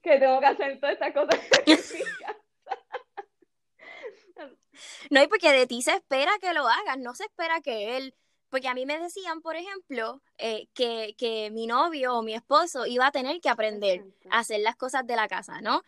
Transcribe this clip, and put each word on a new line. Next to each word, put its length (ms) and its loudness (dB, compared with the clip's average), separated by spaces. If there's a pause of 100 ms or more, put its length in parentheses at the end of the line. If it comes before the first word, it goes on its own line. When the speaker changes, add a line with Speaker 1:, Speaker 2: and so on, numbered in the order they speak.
Speaker 1:
que 160 6
tengo 220 4
que 60 4
hacer 340 0
todas 140 0
estas 200 -4
cosas 260 2
<laughs> 260 2
en 100 10 (160)
mi 240 -8
casa". 220 -12 (2750)
Speaker 2:
No, 120 8
y 60 8
porque 240 4
de 140 6
ti 160 -6
se 120 2
espera 460 0
que 140 -2
lo 140 2
hagas, 300 0
no 160 -10
se 100 -10
espera 360 -4
que 360 -6
él, 180 -8 (340)
porque 200 -4
a 60 -2
mí 120 -6
me 120 -4
decían, 440 -8
por 140 -8
ejemplo, 680 -10 (160)
eh, 360 -6
que, 440 -4
que 320 -4
mi 160 -6
novio 500 0
o 60 0
mi 120 -6
esposo 520 2
iba 200 2
a 60 4
tener 280 -4
que 80 0
aprender 520 0
Speaker 1:
Exacto. 300 -20
Speaker 2:
a 100 4
hacer 200 -2
las 160 0
cosas 300 -4
de 100 0
la 120 2
casa, 320 -8
¿no? 280 0